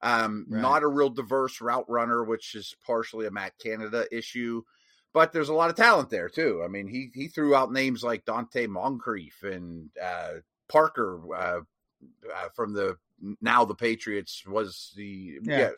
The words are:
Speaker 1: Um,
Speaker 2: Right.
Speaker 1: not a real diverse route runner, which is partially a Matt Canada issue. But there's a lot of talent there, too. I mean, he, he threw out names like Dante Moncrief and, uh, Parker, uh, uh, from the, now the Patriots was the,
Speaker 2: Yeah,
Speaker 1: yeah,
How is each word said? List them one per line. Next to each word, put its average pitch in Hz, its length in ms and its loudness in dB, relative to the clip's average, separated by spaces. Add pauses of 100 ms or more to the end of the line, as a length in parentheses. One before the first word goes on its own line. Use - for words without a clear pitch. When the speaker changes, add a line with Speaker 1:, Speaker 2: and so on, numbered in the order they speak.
Speaker 1:
Um, 113 480 0
Speaker 2:
Right. 110 140 -2
Speaker 1:
not 147 220 4
a 151 40 4
real 139 220 4
diverse 127 500 -2
route 120 300 -2
runner, 117 320 2
which 113 320 -4
is 104 220 -12 (100)
partially 113 400 -2
a 98 60 -6
Matt 95 260 -8
Canada 110 540 -4
issue. 117 500 -6 (500)
But 160 200 6
there's 151 160 0
a 156 60 0
lot 165 160 4
of 170 60 -6
talent 220 340 6
there, 90 180 -2
too. 113 340 0
I 87 60 -4
mean, 101 200 -6
he, 123 260 -8
he 135 140 -8
threw 147 260 4
out 131 180 4
names 131 300 0
like 117 240 -2
Dante 117 400 -2
Moncrief 104 800 -4
and, 85 520 -8
uh, 82 440 -6 (280)
Parker, 120 520 4 (140)
uh, 90 260 -2 (720)
uh, 90 240 -8
from 107 200 -4
the, 95 240 -2 (420)
now 120 240 6
the 101 100 0
Patriots 110 720 -4
was 98 480 -6
the, 95 480 -12
Speaker 2:
Yeah, 143 160 0
Speaker 1:
yeah, 117 200 4